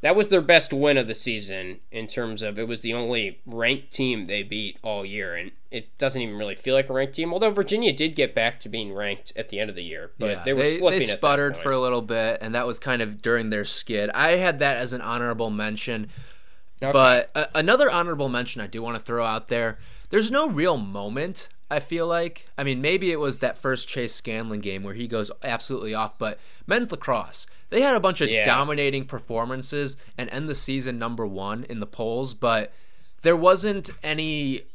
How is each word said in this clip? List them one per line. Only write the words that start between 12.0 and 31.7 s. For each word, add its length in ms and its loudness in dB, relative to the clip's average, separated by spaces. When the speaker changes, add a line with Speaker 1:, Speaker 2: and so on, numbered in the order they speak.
Speaker 2:
bit, 400 0
and 120 -6
that 120 0
was 120 -4
kind 220 0
of 220 -4
during 260 2
their 160 0
skid. 460 -2
I 260 4
had 220 2
that 180 4
as 160 -2
an 80 -4
honorable 480 -2
mention. 640 -4
Speaker 1:
Okay. 100 2
Speaker 2:
But 420 8
a-, 200 0
another 360 6
honorable 380 0
mention 320 -2
I 60 -4
do 160 -6
wanna 160 -4
throw 260 -2
out 240 -2
there, 300 0
there's 200 4
no 180 2
real 280 2
moment, 720 -6
I 100 0
feel 260 -2
like. 400 -2
I 60 -2
mean, 180 0
maybe 280 2
it 100 0
was 180 0
that 200 0
first 300 -2
Chase 260 -4
Scanlon 460 -6
game 220 -4
where 120 -6
he 140 -6
goes 220 -2
absolutely 520 -4
off, 240 -2
but 200 -4
men's 240 2
lacrosse, 560 -4
they 100 2
had 140 6
a 60 4
bunch 200 2
of 80 4
Speaker 1:
Yeah. 160 4
Speaker 2:
dominating 600 2
performances 920 -4
and 120 -4
end 180 -6
the 60 -2
season 440 -2
number 280 -4
one 380 -4
in 160 -8